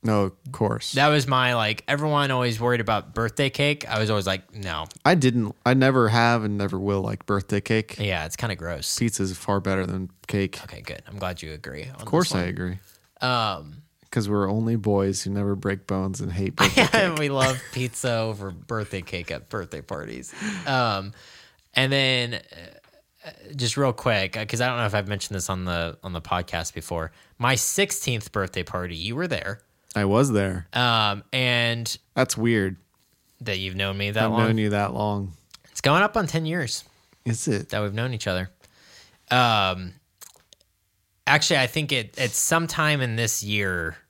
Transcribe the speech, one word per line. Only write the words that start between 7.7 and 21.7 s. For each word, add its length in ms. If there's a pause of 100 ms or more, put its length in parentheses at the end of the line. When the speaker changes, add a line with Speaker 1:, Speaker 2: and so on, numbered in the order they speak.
Speaker 2:
Yeah, 260
it's 120
kinda 200
gross. 420
Speaker 1:
Pizza 260
is 120
far 240
better 260
than 240 (160)
cake. 380
Speaker 2:
Okay, 160
good. 260
I'm 120
glad 240
you 100
agree 320
on 160
Speaker 1:
Of 60
course 240
Speaker 2:
this 60
one. 80
Speaker 1:
I 20
agree. 320 (420)
Speaker 2:
Um, 600 (280)
Speaker 1:
'Cause 180
we're 220
only 260
boys 460
who 80
never 240
break 320
bones 340
and 120
hate 240
Speaker 2:
<laughs> 0
Speaker 1:
birthday 260
Speaker 2:
and 80 (240)
Speaker 1:
cake. 40
Speaker 2:
we 100
love 320 (120)
pizza 480
over 300
birthday 520
cake 280
at 200
birthday 320
parties. 500 (340)
Um, 460 (640)